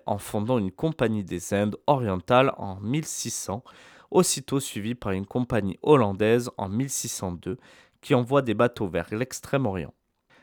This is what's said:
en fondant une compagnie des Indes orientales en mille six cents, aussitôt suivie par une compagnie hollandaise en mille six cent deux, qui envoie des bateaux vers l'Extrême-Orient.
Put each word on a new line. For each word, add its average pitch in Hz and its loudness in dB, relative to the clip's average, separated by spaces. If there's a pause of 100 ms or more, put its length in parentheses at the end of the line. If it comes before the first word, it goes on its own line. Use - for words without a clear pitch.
en 104 -2
fondant 110 -2
une 95 0
compagnie 113 -2
des 87 -6
Indes 101 0 (100)
orientales 123 4
en 98 -8
mille 131 -4
six - -8
cents, - -8 (480)
aussitôt 139 2
suivie 113 -6
par 104 -4
une 95 -2
compagnie 117 -2
hollandaise 113 4
en 101 -6
mille 127 -2
six - -6
cent 92 -6
deux, 90 -8 (440)
qui - 0
envoie 127 4
des 117 0
bateaux 113 0
vers 85 -2
l'Extrême-Orient. 107 -4 (500)